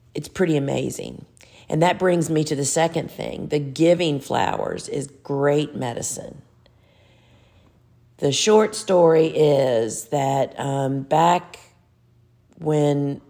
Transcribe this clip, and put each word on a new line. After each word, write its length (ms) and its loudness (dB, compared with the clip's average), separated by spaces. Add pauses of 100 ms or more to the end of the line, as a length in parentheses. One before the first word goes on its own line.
(140)
it's 140 -10
pretty 280 0
amazing. 680 -6 (440)
And 140 0
that 160 2
brings 320 2
me 140 2
to 100 -4
the 100 -2
second 460 -2
thing. 380 -10
The 100 -2
giving 640 2
flowers 680 -4
is 200 -6 (160)
great 500 0
medicine. 680 -8 (1800)
The 120 0
short 460 4
story 500 4
is 800 2
that, 520 -2
um, 440 -4
back 560 0 (1000)
when, 720 0